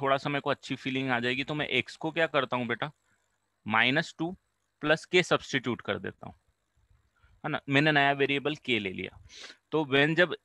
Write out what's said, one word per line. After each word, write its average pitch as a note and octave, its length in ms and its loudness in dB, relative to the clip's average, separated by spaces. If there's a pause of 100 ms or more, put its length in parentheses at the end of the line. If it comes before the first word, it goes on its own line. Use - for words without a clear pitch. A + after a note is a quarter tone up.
थोड़ा C3+ 160 2
सा D3 120 -4
मेरे C#3+ 120 -2
को D3 80 -4
अच्छी C3+ 260 -4
फीलिंग C3 360 -4
आ A#2+ 80 2
जाएगी", B2 240 -2
तो D3+ 120 -6
मैं D3 120 -4
एक्स - 280 -2
को D#3+ 160 -6
क्या E3 160 0
करता C3 300 0
हूँ B2 100 -2
बेटा, A#2+ 240 -4 (760)
माइनस A#2+ 520 2
टू E3+ 180 -6 (460)
प्लस D3+ 240 0
के F3+ 180 2
सब्स्टिट्यूट B2+ 580 -2
कर G2 180 -4
देता F#2+ 280 -12
हूँ, - 80 -16 (1080)
है D3+ 60 -6
ना? D3 200 -4
मैंने C#3+ 220 4
नया C#3+ 200 4
वेरिएबल C#3 440 0
के B2+ 240 -2
ले G2 140 -4
लिया। F#2+ 240 -10 (540)
तो D#3 140 0
when C#3 300 4
जब E3 300 2